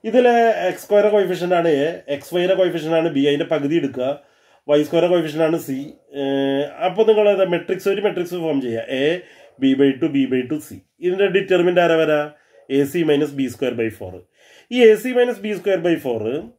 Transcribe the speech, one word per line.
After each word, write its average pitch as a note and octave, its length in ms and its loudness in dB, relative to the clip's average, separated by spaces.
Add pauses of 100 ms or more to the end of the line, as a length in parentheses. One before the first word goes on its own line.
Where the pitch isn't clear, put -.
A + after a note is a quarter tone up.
ഇതിലെ A#3 640 2
എക്സ് F3 160 -6
സ്ക്വയർ G#3 240 4
കോഫിഷ്യന്റ് F3+ 480 0
ആണ് E3+ 120 2
എ, D#3 400 0
എക്സ് C#3+ 280 -8
വൈയുടെ F3+ 180 0
കോഫിഷ്യന്റ് E3 420 0
ആണ് E3 140 2
ബി, C#3 100 -2
അതിന്റെ C#3+ 260 0
പകുതി D3+ 300 -2
എടുക്കുക, C3+ 440 -4 (480)
വൈ D3 160 4
സ്ക്വയർ E3+ 240 0
കോഫിഷ്യന്റ് D#3+ 360 0
ആണ് D#3+ 140 0
സി. C#3 360 -8 (220)
ഏ, C#3 80 -6 (640)
അപ്പൊ F#3 180 0
നിങ്ങൾ G#3 260 4
ഏതാ F#3+ 140 2
മെട്രിക്സ്, F3+ 460 -2
ഒരു G3 120 -2
മെട്രിക്സ് F3 340 -2
ഫോം D#3+ 260 -2
ചെയ്യുക, A2+ 200 -6
എ, C#3+ 400 -2 (380)
ബി C3+ 140 4
by C3+ 280 4
ടു, E3 40 -2
ബി C#3 200 0
by B2 240 -2
ടു, D3+ 60 -4
സി. G#2 260 -12 (180)
ഇതിന്റെ F#3+ 280 0
determinant F3+ 520 2
ആരാ E3 160 2
വരാ? D3+ 360 0 (380)
എ C#3 140 2
സി E3 200 -2
മൈനസ് D3 280 2
ബി C3+ 160 -4
സ്ക്വയർ A#2+ 260 -4
by A2+ 160 -4
ഫോർ. F#2 300 -14 (520)
ഈ A#3+ 120 4
എ A3 120 8
സി A#3 140 -8
മൈനസ് A#3+ 300 0
ബി G#3 140 -6
സ്ക്വയർ F#3+ 240 -2
by E3+ 220 0
ഫോർ A#2+ 420 -4 (180)